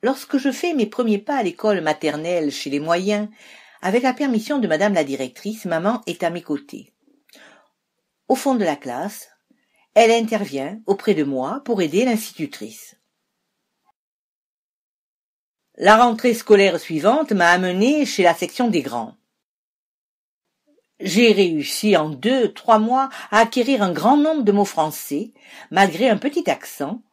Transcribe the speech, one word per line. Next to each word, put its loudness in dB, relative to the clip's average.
Lorsque -2
je 0
fais -4
mes 0
premiers -2
pas -6
à -2
l'école -2
maternelle -2
chez -10
les -4
moyens, -2
avec 0
la 0
permission -2
de -2
madame 2
la 2
directrice, -8
maman -2
est -8
à 0
mes -10
côtés. -10
Au 4
fond -2
de -2
la -2
classe, -10
elle 6
intervient -2
auprès 0
de 0
moi -6
pour -2
aider 0
l'institutrice. -8
La 6
rentrée 4
scolaire 4
suivante 0
m'a 4
amenée 2
chez -4
la 4
section -4
des 0
grands. -10
J'ai 4
réussi 0
en 0
deux, 0
trois 2
mois 0
à 4
acquérir 2
un 0
grand 2
nombre 0
de 2
mots 4
français, -6
malgré 2
un 2
petit -4
accent. -6